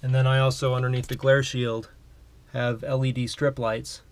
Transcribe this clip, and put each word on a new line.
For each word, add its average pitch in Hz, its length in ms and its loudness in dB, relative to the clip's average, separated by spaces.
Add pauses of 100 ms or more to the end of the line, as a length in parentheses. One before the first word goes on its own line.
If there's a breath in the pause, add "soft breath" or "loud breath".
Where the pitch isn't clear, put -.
And 131 120 0
then 131 120 4
I 131 120 4
also, 131 360 2
underneath 127 340 -2
the 127 80 -4
glare 135 260 4
shield, 120 480 -4 (600)
have 120 320 -2
L 131 200 -2
E 131 80 0
D 120 140 -2
strip 135 320 -2
lights. 113 540 -4